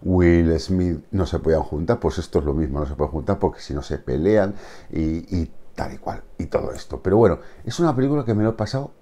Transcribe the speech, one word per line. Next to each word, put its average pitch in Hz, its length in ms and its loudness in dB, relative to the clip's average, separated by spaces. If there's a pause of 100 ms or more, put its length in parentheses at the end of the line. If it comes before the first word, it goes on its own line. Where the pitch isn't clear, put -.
Will 85 580 6
Smith 90 500 0
no 95 160 0
se 82 120 -2
podían 78 240 2
juntar, 85 360 -2
pues 82 200 -2
esto 87 220 0
es 73 40 -4
lo 73 100 0
mismo, 73 260 -2
no 73 60 -4
se 71 80 -6
pueden 71 180 -2
juntar 98 260 -2
porque - 220 0
si - 140 -8
no 71 80 -4
se 73 160 -6
pelean 98 560 2 (360)
y, 80 460 -2
y 82 140 -2 (240)
tal - 200 -6
y - 40 -12
cual, - 240 -8 (160)
y 82 80 -6
todo 71 260 -2
esto. - 300 -10
Pero 92 140 2
bueno, 104 220 6 (260)
es - 160 -6
una 160 160 2
película 139 280 0
que 113 100 0
me 104 100 2
lo 110 60 4
he 113 40 -2
pasado 135 480 -4